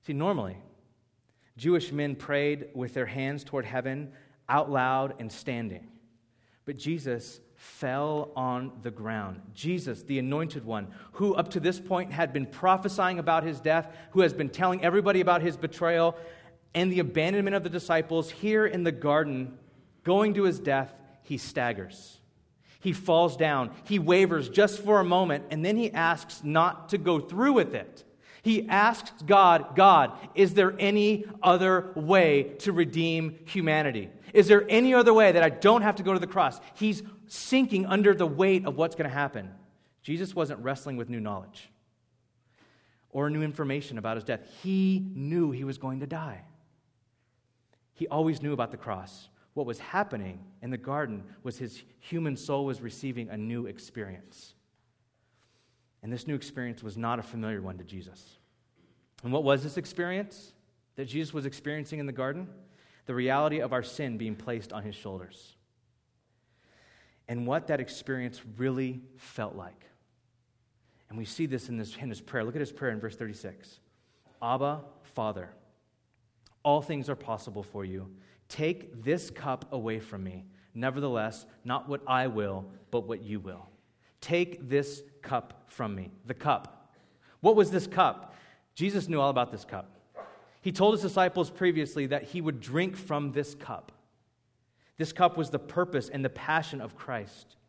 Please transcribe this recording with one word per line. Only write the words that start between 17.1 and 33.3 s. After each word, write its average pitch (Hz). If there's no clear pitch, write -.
of 175
the 170
disciples, 160
here 214
in 185
the 170
garden, 143
going 202
to 202
his 190
death, 135
he 143
staggers. 113
He 185
falls 165
down. 139
He 202
wavers 170
just 202
for 202
a -
moment, 175
and 156
then 208
he 233
asks 165
not 160
to 202
go 175
through 208
with 196
it. -
He 220
asks 214
God, 170
"God, 175
is 190
there 190
any 208
other 185
way 151
to 202
redeem 165